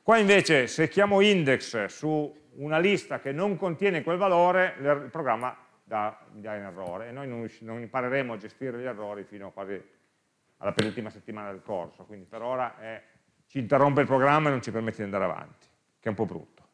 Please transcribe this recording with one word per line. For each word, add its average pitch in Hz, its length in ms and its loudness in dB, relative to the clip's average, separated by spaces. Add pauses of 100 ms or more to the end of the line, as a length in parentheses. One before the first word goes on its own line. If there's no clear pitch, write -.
Qua 226 180 6
invece 175 500 6
se 160 180 0
chiamo 202 340 4
index 139 640 2
su 151 560 -4 (160)
una 151 200 -2
lista 175 400 0
che 139 140 -6
non 185 240 -2
contiene 180 480 -2
quel 180 140 -2
valore, 180 600 4
l'er-, 143 240 0
il 127 80 -14
programma 123 460 -2 (280)
dà, 107 340 -4 (140)
mi 107 80 -18
dà 107 120 -10
un 104 100 -8
errore 95 460 -10
e 120 40 -14
noi 135 160 -12
non 120 120 -8
riusci-, 113 240 -12
non 113 160 -10
impareremo 123 520 -4
a 113 40 -8
gestire 117 420 -10
gli 123 60 -10
errori 104 400 -10
fino 98 240 -16
a 87 40 -20
quasi 98 280 -10 (800)
alla 101 140 -4
penultima 107 380 -4
settimana 107 400 -14
del 95 120 -14
corso, 92 420 -10
quindi 98 220 -20
per 110 160 -14
ora 123 360 -6
è, 110 240 -14 (440)
ci - 120 -8
interrompe 139 420 4
il 135 60 4
programma 143 420 4
e 143 40 2
non 127 100 -2
ci - 80 -8
permette 110 280 -4
di 110 40 -4
andare 98 220 -2
avanti, 80 420 -8 (320)
che - 80 -8
è - 20 -2
un 107 60 -2
po' 110 100 -2
brutto. 85 380 -12 (120)